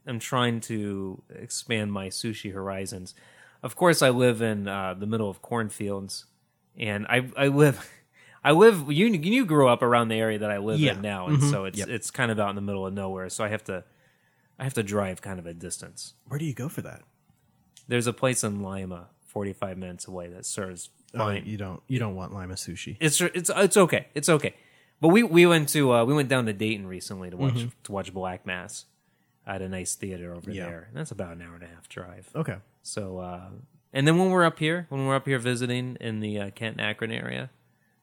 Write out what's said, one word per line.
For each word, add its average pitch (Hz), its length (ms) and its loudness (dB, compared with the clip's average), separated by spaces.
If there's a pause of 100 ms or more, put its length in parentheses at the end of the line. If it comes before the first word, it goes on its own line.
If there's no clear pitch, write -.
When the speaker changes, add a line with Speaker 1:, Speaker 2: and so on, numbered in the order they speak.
Speaker 1:
I'm 123 120 -6
trying 120 420 0
to 101 600 -6 (120)
expand 107 580 -4
my 98 180 -6
sushi 107 440 -8
horizons. 95 600 -8 (500)
Of 127 120 -8
course, 170 280 4
I 135 60 8
live 123 340 4
in, 104 240 0
uh, 98 260 -4
the 95 140 -10
middle 107 220 -2
of 92 120 -10
cornfields, 101 840 -6 (520)
and 107 300 -4
I, 127 300 2
I 139 100 4
live, 139 400 6 (300)
<laughs> - 260 -20
I 143 80 6
live. 170 400 8
You, 170 160 4
you 214 380 2
grew 151 220 6
up 120 160 6
around 120 260 4
the 113 60 0
area 110 240 2
that 104 120 -2
I 101 80 -2
live 110 200 0
Speaker 2:
Yeah. 139 140 4
Speaker 1:
in 95 80 -8
now, 101 260 -4
and 151 120 4
Speaker 2:
Mm-hmm. 143 120 2
Speaker 1:
so 98 140 -2
it's, 95 140 -8
Speaker 2:
Yep. 98 100 -4
Speaker 1:
it's 117 220 -6
kind 120 200 0
of 107 80 -2
out 101 120 0
in 98 40 -6
the 101 60 -6
middle 101 260 -4
of 95 60 -6
nowhere. 95 360 -6
So - 140 -6
I 104 60 0
have 107 160 -4
to, 92 180 -8 (760)
I - 40 -10
have 135 120 -4
to 113 80 0
drive 98 380 -4
kind 98 180 -10
of 85 80 -12
a 85 60 -12
distance. - 600 -12 (140)
Speaker 2:
Where 131 120 -6
do 160 60 -6
you 143 80 -4
go 123 160 -8
for - 140 -10
that? - 180 -16 (880)
Speaker 1:
There's 120 200 0
a 117 60 0
place 127 300 0
in 101 200 -2
Lima, 95 440 -8 (200)
forty-five 98 500 -6
minutes 92 300 -12
away, 90 220 -10
that 92 160 -14
serves 92 440 -8 (240)
Speaker 2:
Oh, 117 60 -6
Speaker 1:
fine. 101 260 -2
Speaker 2:
you 104 120 -8
don't, 95 300 -8
you 131 120 -2
don't 107 160 -4
want 92 200 -10
Lima 92 200 -10
sushi. - 440 -10
Speaker 1:
It's, 156 220 2
it's, 175 340 -2
it's 190 220 4
okay. 160 380 4
It's 151 140 0
okay. 143 240 2 (480)
But 156 80 6
we, 214 140 8
we 175 220 8
went 165 240 6
to, 139 240 4
uh, 117 120 6
we 135 80 4
went 143 160 2
down 127 160 2
to 110 80 0
Dayton 101 340 -2
recently 92 420 -10
to 90 60 -12
watch, 135 200 0
Speaker 2:
Mm-hmm. 120 120 -4 (160)
Speaker 1:
to - 80 -14
watch 95 220 -6
Black 92 320 -6
Mass 90 400 -8 (600)
at 95 160 -6
a 95 60 -6
nice 92 280 -6
theater 87 380 -10
over 87 160 -14
Speaker 2:
Yeah. 95 180 -8
Speaker 1:
there. 82 220 -14
And 120 80 -14
that's 156 140 -10
about 95 240 -10
an 85 60 -16
hour 85 140 -18
and 85 80 -20
a 87 40 -18
half 85 220 -20
drive. 90 440 -18
Speaker 2:
Okay. 147 220 -6 (260)
Speaker 1:
So, 92 380 -8
uh, 90 300 -10 (420)
and 139 160 2
then 165 100 6
when 185 120 4
we're 180 160 4
up 160 120 0
here, 165 300 -2
when 135 180 -4
we're 135 100 2
up 135 120 -2
here 139 100 0
visiting 123 600 -2
in 110 220 -6
the, 104 180 -4
uh, 101 120 -6
Kent 113 260 -8
and 110 40 -4
Akron 107 300 -4
area, 123 380 -8 (540)